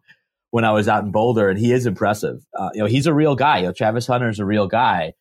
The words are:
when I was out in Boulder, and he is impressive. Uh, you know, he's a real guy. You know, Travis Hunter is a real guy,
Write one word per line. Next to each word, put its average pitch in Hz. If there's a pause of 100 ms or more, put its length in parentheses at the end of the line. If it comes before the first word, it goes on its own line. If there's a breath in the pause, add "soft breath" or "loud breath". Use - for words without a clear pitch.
(520 soft breath)
when 117
I 110
was 107
out 107
in 101
Boulder, 110
and 98
he 120
is 123
impressive. 104 (120)
Uh, 95
you 104
know, 107
he's 127
a 160
real 147
guy. 131
You 92
know, 87
Travis 117
Hunter 123
is 104
a 101
real 101
guy, 98